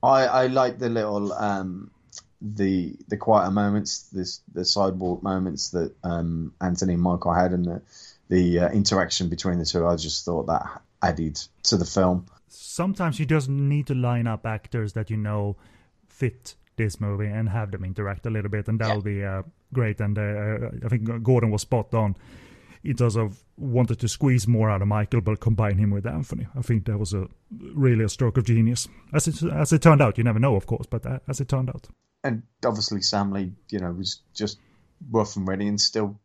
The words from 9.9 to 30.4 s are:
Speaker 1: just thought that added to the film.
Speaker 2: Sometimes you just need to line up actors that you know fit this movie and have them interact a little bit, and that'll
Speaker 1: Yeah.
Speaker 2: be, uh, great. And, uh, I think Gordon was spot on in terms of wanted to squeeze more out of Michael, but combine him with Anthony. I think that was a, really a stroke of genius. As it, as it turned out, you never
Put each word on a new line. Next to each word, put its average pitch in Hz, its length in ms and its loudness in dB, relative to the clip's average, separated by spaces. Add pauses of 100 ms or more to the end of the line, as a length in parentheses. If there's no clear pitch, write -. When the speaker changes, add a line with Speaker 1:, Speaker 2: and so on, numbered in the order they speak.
Speaker 1:
just 78 300 -6
thought 85 220 -4
that - 340 -4 (200)
added 80 380 -2 (240)
to - 140 2
the 85 80 0
film. 90 420 0 (200)
Speaker 2:
Sometimes 175 720 -4
you 156 60 0
just 135 240 0
need 139 380 0
to 139 80 -2
line 120 320 0
up 110 180 -4
actors 110 480 -6
that 110 160 -6
you 110 80 -4
know 104 400 -4 (500)
fit - 480 -6 (200)
this 110 260 -4
movie 104 240 -2
and 107 240 -2
have 104 220 -4
them 92 120 -8
interact 95 420 -6
a 117 40 -4
little 104 220 -4
bit, 104 160 -4
and 113 120 0
that'll 107 180 0
Speaker 1:
Yeah. 104 40 -4
Speaker 2:
be, 101 220 -4
uh, 95 180 -4 (320)
great. 113 260 0
And, 104 180 0
uh, 104 520 -4 (160)
I - 40 -2
think 117 340 -2
Gordon 117 280 4
was 104 120 0
spot - 300 -2
on 107 220 2 (680)
in 147 120 -2
terms 117 200 2
of 110 280 -2 (140)
wanted 120 420 2
to 117 80 -2
squeeze 123 400 2
more 110 220 4
out 98 140 2
of 101 40 2
Michael, 107 340 2
but 107 180 0
combine 104 400 2
him 104 100 4
with 101 160 -2
Anthony. 123 400 -6 (100)
I 127 60 -4
think 110 240 0
that 104 140 -2
was 104 140 -4
a, 95 140 -4 (460)
really 127 300 4
a 104 60 0
stroke 120 280 0
of 123 60 2
genius. 113 440 4 (240)
As 151 160 2
it, 147 160 -2
as 156 300 2
it 156 80 4
turned 156 200 10
out, 117 180 4
you 113 40 2
never 113 160 2